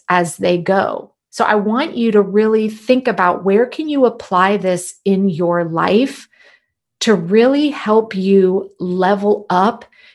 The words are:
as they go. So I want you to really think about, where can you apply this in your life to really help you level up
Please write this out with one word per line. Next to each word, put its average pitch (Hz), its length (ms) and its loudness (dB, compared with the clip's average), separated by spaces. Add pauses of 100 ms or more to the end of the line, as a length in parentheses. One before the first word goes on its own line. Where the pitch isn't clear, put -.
as 175 280 0
they 180 200 0
go. 180 540 -4 (180)
So - 160 -4
I 214 100 2
want 220 400 -2
you 233 160 0
to 208 120 4
really 220 460 0
think 254 380 -2
about, 180 360 0
where 202 240 2
can 311 200 -8
you 277 180 2
apply 202 520 0
this 180 380 -4 (100)
in 196 240 2
your 175 340 -2
life 180 640 -2 (760)
to 226 120 2
really 226 560 2
help 220 460 0
you 190 640 2
level 196 720 0
up 196 360 0 (300)